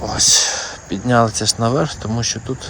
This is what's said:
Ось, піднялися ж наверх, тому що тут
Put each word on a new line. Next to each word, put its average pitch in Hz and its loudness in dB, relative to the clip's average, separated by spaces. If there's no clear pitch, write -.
Ось, - 2
піднялися 110 2
ж - 0
наверх, 131 2
тому 117 -4
що - -2
тут 131 -6